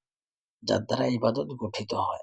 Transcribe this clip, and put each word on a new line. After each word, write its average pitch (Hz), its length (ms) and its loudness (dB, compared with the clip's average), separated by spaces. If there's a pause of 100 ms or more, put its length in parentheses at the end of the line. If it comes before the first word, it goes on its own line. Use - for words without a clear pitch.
(640)
যার 107 220 2
দ্বারা 123 240 0
ইবাদত 117 460 2
গঠিত 107 400 -6
হয়। - 280 -2